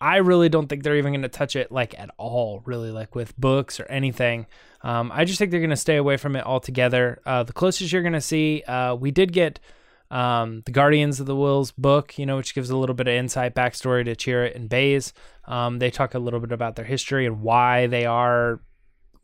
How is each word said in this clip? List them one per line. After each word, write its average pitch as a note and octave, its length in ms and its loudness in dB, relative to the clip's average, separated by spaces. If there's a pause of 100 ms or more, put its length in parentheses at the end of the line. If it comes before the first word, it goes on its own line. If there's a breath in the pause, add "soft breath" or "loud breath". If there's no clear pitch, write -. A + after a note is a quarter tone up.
I D#3+ 160 2
really F3+ 320 6
don't D3+ 180 0
think C#3+ 160 -8
they're D3 140 2
even C#3+ 160 0
gonna C3+ 160 -4
touch - 260 -6
it, C3 160 -4
like, B2 260 -4
at - 200 -16
all, A2+ 480 -4
really, A#2 260 -8
like, A2 240 -10
with A#2 240 -10
books C3 400 0
or - 60 -10
anything. B2 600 -2 (340 soft breath)
Um, A#2+ 320 -4
I D#3 120 2
just F#3 140 -2
think G3+ 120 0
they're F3 100 2
gonna D#3 160 2
stay D#3+ 180 2
away C#3 220 2
from C#3 180 -4
it C3 100 -6
altogether. B2 800 0
Uh, B2+ 180 0
the B2 100 -10
closest F3+ 400 0
you're F3+ 100 2
gonna E3+ 180 0
see, D#3 460 0
uh, B2+ 280 -2
we C3 160 -2
did F3+ 220 4
get, E3+ 260 0 (500 soft breath)
um, A#2+ 560 -2
the B2 60 -8
Guardians C#3+ 480 4
of C#3 60 -8
the C3+ 100 -4
Whills C#3 360 2
book, C#3 460 2
you C#3+ 80 -6
know, C3+ 120 -2
which - 180 -6
gives B2+ 140 -4
a C3 80 0
little C3 180 0
bit B2+ 120 -2
of A#2+ 60 2
insight, B2 400 -2
backstory B2 520 0
to A#2 100 -4
Chirrut B2 400 -2
and A#2 140 -10
Baze. C3+ 440 2 (320 soft breath)
Um, A#2+ 340 -4
they B2 120 2
talk C3 220 -2
a B2+ 60 -2
little A#2+ 200 -4
bit A#2 120 -6
about A#2 240 -4
their A2+ 100 -10
history C3 400 -2
and A2 160 -4
why B2 460 4
they A#2+ 180 0
are, A#2+ 560 2 (640)